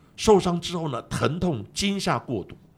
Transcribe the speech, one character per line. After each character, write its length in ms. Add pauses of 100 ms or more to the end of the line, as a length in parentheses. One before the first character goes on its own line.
(160)
受 240
伤 220
之 160
后 120
呢， 140
疼 360
痛 340
惊 260
吓 200
过 240
度， 120 (220)